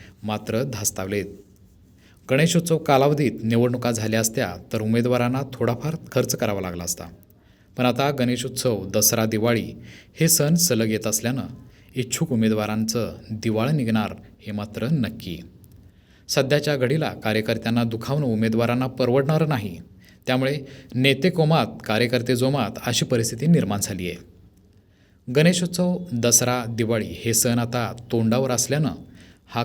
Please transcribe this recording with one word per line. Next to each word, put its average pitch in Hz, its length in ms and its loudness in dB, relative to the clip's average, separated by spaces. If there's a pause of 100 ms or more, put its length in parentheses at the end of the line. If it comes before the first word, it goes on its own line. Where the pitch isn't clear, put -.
(240)
मात्र 107 400 -4
धास्तावलेत. 101 600 -4 (1040)
गणेशोत्सव 165 480 4
कालावधीत 143 540 4 (120)
निवडणुका 120 480 2
झाल्या 110 280 0
असत्या 110 360 -2 (180)
तर 110 80 -2
उमेदवारांना 120 600 2 (120)
थोडाफार 120 420 -2 (160)
खर्च 123 240 0
करावा 101 260 -2
लागला 87 220 -6
असता. 85 200 -8 (720)
पण 127 80 2
आता 135 260 2
गणेशोत्सव, 123 840 -2
दसरा, 110 320 2
दिवाळी 110 480 0 (460)
हे 160 80 4
सण 147 260 2
सलग 113 360 2
येत 110 180 -2
असल्यानं 117 340 -2 (540)
इच्छुक 127 360 -4
उमेदवारांचं 110 800 0 (180)
दिवाळं 110 460 0
निघणार 110 360 0 (260)
हे 104 120 -12
मात्र 104 400 -6
नक्की. 101 480 -2 (880)
सध्याच्या 147 460 2
घडीला 127 380 0
कार्यकर्त्यांना 113 720 0
दुखावणं 117 420 -2
उमेदवारांना 113 600 0
परवडणार 135 580 2
नाही. 104 320 -4 (500)
त्यामुळे 135 320 0 (360)
नेते 135 340 4
कोमात, 156 380 4 (180)
कार्यकर्ते 120 500 2
जोमात 127 500 0
अशी 123 200 0
परिस्थिती 117 420 0
निर्माण 104 360 4
झाली 90 260 -4
आहे. - 300 -14 (960)
गणेशोत्सव, 175 640 2 (160)
दसरा, 120 560 2
दिवाळी 110 380 0
हे 98 260 -2
सण 120 260 2
आता 117 340 -2 (180)
तोंडावर 120 400 2
असल्यानं 135 380 0 (580)
हा 120 180 -2